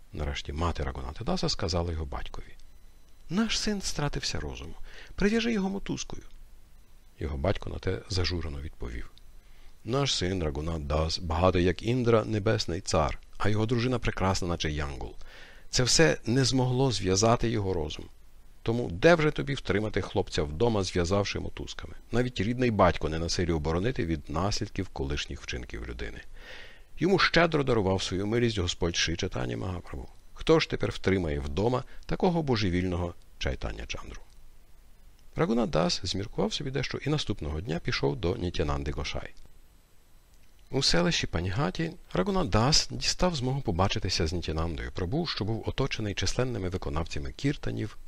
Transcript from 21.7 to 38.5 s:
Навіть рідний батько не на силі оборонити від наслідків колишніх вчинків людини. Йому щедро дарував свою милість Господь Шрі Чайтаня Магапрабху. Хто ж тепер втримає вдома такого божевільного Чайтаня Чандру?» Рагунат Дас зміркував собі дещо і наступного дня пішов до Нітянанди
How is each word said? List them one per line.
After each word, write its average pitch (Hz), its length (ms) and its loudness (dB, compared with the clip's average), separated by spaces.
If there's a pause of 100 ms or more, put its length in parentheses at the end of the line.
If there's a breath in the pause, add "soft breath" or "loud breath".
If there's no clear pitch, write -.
Навіть 123 280 2
рідний 123 300 2
батько 101 380 6
не 78 100 0
на 85 100 0
силі 85 240 2
оборонити 85 540 0
від 80 240 -2
наслідків 98 580 -2
колишніх - 540 -4
вчинків 62 460 -8
людини. - 320 -8 (800 loud breath)
Йому 175 200 4
щедро 165 460 6
дарував 98 380 4
свою 95 240 -2
милість 113 320 2
Господь 90 380 0
Шрі - 200 0
Чайтаня 120 400 -2
Магапрабху. 92 520 -6 (260)
Хто 160 260 6
ж - 100 -2
тепер 110 200 0
втримає 87 500 2
вдома 101 440 0 (220 loud breath)
такого 170 360 2
божевільного 90 720 2 (240)
Чайтаня - 480 -4
Чандру?» - 340 -8 (1160)
Рагунат 147 340 2
Дас - 320 2
зміркував 101 500 -2
собі 143 180 -4
дещо 135 280 -4
і - 120 -4
наступного 82 500 -2
дня 87 180 -2
пішов - 380 0
до 82 200 0
Нітянанди 76 560 0